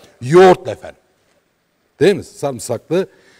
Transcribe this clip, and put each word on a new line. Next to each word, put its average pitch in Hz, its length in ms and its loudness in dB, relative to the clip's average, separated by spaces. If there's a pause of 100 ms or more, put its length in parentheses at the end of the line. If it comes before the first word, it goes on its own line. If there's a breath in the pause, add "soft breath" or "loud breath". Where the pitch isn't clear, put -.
(220 soft breath)
yoğurtla 175 500 4
efendim. - 280 -18 (1000)
Değil 185 140 2
mi? 143 100 -10
Sarımsaklı 139 840 -8 (300 loud breath)